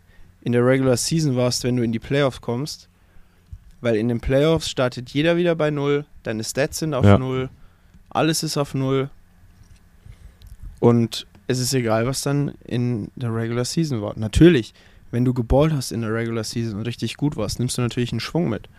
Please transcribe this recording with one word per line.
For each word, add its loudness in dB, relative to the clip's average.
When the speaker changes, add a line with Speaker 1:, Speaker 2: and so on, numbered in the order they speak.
Speaker 1:
in -2
der 4
Regular 4
Season 0
warst, 0
wenn 0
du 0
in 0
die -2
Playoffs -2
kommst, -8
weil 0
in 0
den -2
Playoffs 2
startet -4
jeder 2
wieder 2
bei 0
Null, 0
deine -4
Stats -2
sind -2
auf 4
Speaker 2:
Ja. 8
Speaker 1:
Null, -2
alles 0
ist -4
auf -2
Null 0
und 2
es -2
ist -4
egal, 0
was -4
dann -2
in -2
der -4
Regular -2
Season -2
war. -4
Natürlich, 6
wenn 0
du 2
geballt 2
hast -4
in -4
der -4
Regular -4
Season -6
und -6
richtig -6
gut -2
warst, -4
nimmst -4
du 0
natürlich -2
einen -4
Schwung -2
mit. -6